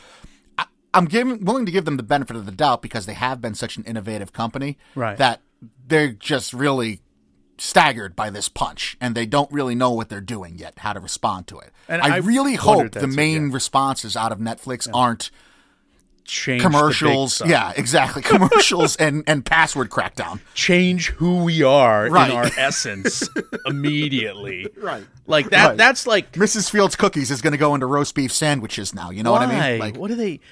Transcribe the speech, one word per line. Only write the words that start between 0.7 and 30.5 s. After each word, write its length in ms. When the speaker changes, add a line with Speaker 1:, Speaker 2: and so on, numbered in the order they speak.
Speaker 1:
I'm 140
giving, 360
willing 220
to 80
give 100
them 140
the 60
benefit 340
of 80
the 80
doubt 280
because 240
they 100
have 260
been 120
such 220
an 80
innovative 480
company 460
Speaker 2:
Right. 220
Speaker 1:
that 240
they're 280
just 400
really 480
staggered 540
by 140
this 180
punch 540
and 140
they 100
don't 260
really 240
know 160
what 160
they're 140
doing 360
yet, 220
how 140
to 80
respond 440
to 140
it. 140
Speaker 2:
And 120
Speaker 1:
I 120
Speaker 2:
I 60
Speaker 1:
really 380
Speaker 2:
wondered 40
Speaker 1:
hope 320
Speaker 2:
that 80
Speaker 1:
the 60
Speaker 2:
too, 100
Speaker 1:
main 320
Speaker 2:
yeah. 40
Speaker 1:
responses 600
out 160
of 80
Netflix 480
Speaker 2:
Yeah. 60
Speaker 1:
aren't 360
Speaker 2:
Change 400
the 60
big 40
Speaker 1:
commercials. 640
Speaker 2:
stuff. 140
Speaker 1:
Yeah, 260
exactly. 460
<laughs> 20
Commercials 720
and, 320
and 180
password 440
crackdown. 500
Speaker 2:
Change 560
who 340
we 180
are 480
Speaker 1:
Right. 220
Speaker 2:
in 60
our 200
essence 680
Speaker 1:
<laughs> 180
Speaker 2:
immediately. 1040
Speaker 1:
Right. 260
Speaker 2:
Like 220
that, 200
Speaker 1:
Right. 80
Speaker 2:
that's 300
like 300
Speaker 1:
Missus 320
Fields 260
Cookies 340
is 120
gonna 160
go 160
into 140
roast 280
beef 160
sandwiches 640
now. 140
You 140
know 100
what 80
I 60
mean? 100
Speaker 2:
Why? 200
Speaker 1:
Like, 200
Speaker 2:
What 120
do 60
they, 240